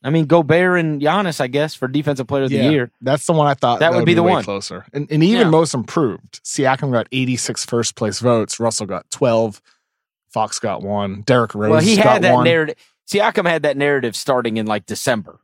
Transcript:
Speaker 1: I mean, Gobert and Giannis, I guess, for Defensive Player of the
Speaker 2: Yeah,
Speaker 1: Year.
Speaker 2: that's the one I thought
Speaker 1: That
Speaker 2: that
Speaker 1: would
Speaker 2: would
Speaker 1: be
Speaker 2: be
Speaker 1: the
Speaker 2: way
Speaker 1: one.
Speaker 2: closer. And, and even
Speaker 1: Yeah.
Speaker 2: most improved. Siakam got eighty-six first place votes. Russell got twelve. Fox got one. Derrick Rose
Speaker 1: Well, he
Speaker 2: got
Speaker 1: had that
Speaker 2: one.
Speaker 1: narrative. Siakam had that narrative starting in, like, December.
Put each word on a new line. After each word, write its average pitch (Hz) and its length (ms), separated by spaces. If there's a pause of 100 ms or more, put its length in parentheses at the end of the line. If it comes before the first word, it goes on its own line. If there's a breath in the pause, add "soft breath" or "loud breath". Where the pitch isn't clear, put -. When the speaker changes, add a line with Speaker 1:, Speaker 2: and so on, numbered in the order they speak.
Speaker 1:
I 131 80
mean, 160 160
Gobert 170 540
and 156 200
Giannis, 165 400
I 131 60
guess, 143 300
for 131 100
Defensive 139 400
Player 139 160
of 135 80
the 139 60
Speaker 2:
Yeah, 131 140
Speaker 1:
Year. 127 200 (100)
Speaker 2:
that's 131 260
the 180 60
one 151 140
I 139 80
thought 120 240
Speaker 1:
That 156 80
Speaker 2:
that 170 60
Speaker 1:
would 175 80
Speaker 2:
would - 60
Speaker 1:
be 170 60
Speaker 2:
be 170 40
Speaker 1:
the 170 80
Speaker 2:
way 180 80
Speaker 1:
one. 139 120
Speaker 2:
closer. 98 480
And, 143 200
and 156 100
even 226 200
Speaker 1:
Yeah. 180 80
Speaker 2:
most 160 240
improved. 120 720
Siakam 135 460
got 117 220
eighty-six 127 520
first 117 300
place 104 240
votes. 113 400
Russell 113 280
got 92 260
twelve. 113 500 (680)
Fox 110 300
got 104 240
one. 101 400
Derrick 120 320
Rose 104 160
Speaker 1:
Well, 156 100
he 214 160
Speaker 2:
got 214 80
Speaker 1:
had 208 180
that 180 120
Speaker 2:
one. - 100
Speaker 1:
narrative. 165 300 (340 soft breath)
Siakam 202 380
had 165 160
that 143 140
narrative 139 400
starting 120 400
in, 110 100
like, 107 200
December. 107 580